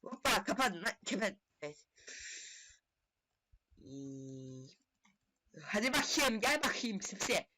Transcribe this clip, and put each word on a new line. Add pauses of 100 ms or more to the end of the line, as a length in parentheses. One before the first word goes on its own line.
Hoppa,
kapadın
lan, (180)
kapat. (260)
Evet. (2000)
Ee, (960)
hadi
bakayım,
gel
bakayım,
sipsi. (120)